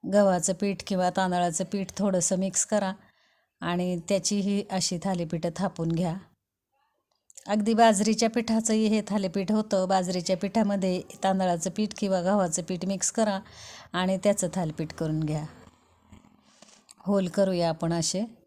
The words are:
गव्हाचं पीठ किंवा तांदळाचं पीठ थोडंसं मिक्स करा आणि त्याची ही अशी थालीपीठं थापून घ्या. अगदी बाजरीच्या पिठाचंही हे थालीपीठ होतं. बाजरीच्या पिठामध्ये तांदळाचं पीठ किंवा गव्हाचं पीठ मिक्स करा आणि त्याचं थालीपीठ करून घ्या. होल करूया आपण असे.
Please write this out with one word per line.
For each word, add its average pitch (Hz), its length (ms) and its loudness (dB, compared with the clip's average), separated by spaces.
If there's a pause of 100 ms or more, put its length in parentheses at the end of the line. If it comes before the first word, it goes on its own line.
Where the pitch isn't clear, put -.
(140)
गव्हाचं 190 400 4
पीठ 196 340 -4
किंवा 185 220 2
तांदळाचं 180 540 0
पीठ 190 340 -6
थोडंसं 190 380 0
मिक्स 190 300 -2
करा 196 280 -2 (680)
आणि 175 380 -2 (100)
त्याची 202 300 0
ही 202 320 0
अशी 185 320 -2
थालीपीठं 170 520 -2
थापून 170 360 -2
घ्या. 170 260 -2 (1300)
अगदी 208 260 2
बाजरीच्या 220 560 6
पिठाचंही 226 580 2
हे 214 200 2
थालीपीठ 196 440 -2
होतं. 214 360 2
बाजरीच्या 185 500 0
पिठामध्ये 196 640 0 (220)
तांदळाचं 185 460 2
पीठ 214 280 -2
किंवा 190 240 0
गव्हाचं 180 400 2
पीठ 180 240 -6
मिक्स 190 260 -2
करा 214 280 0 (540)
आणि 185 300 0
त्याचं 202 300 2
थालीपीठ 160 400 -4
करून 156 260 -2
घ्या. 151 260 -2 (1600)
होल 190 200 2
करूया 180 420 2
आपण 165 240 -2
असे. 175 320 -2 (220)